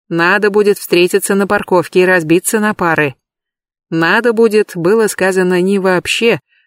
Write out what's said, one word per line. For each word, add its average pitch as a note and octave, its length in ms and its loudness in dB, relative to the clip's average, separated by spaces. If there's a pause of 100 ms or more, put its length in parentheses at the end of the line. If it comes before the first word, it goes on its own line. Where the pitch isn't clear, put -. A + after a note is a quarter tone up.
"Надо F#3 400 0
будет G3+ 280 2
встретиться F3+ 580 0
на G3 120 0
парковке F#3 540 0
и F3+ 40 4
разбиться F3+ 540 0
на G#3+ 140 -2
пары". D#3 420 -2 (720)
"Надо G3 440 0
будет" G#3+ 420 2
было G3+ 320 0
сказано F#3 540 0
не G3 180 0
вообще, F#3 640 -2 (260)